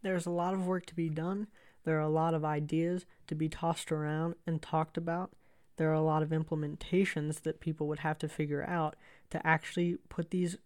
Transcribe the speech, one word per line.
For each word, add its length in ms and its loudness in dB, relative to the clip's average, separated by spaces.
There's 240 0
a 60 -2
lot 220 0
of 120 0
work 220 0
to 80 -12
be 140 0
done. 380 -2
There 140 2
are 40 2
a 80 2
lot 240 4
of 120 0
ideas 600 0
to 80 -4
be 140 0
tossed 420 -2
around 440 0
and 140 0
talked 360 0
about. 340 -4
There 140 2
are 40 4
a 80 4
lot 220 4
of 60 -2
implementations 1120 0
that 180 -4
people 300 -2
would 100 -2
have 200 0
to 100 -2
figure 360 -2
out 300 0
to 160 -4
actually 520 2
put 240 -6
these 340 0